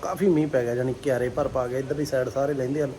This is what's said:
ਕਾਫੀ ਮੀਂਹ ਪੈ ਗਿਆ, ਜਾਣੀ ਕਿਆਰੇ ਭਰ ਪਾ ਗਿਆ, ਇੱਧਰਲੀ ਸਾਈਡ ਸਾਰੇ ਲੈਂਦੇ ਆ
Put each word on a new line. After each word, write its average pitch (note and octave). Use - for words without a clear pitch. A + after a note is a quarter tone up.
ਕਾਫੀ F#3
ਮੀਂਹ D#3
ਪੈ B2+
ਗਿਆ, A#2+
ਜਾਣੀ B2+
ਕਿਆਰੇ B2
ਭਰ C3+
ਪਾ B2+
ਗਿਆ, B2+
ਇੱਧਰਲੀ C#3+
ਸਾਈਡ C3
ਸਾਰੇ C#3
ਲੈਂਦੇ C3+
ਆ C#3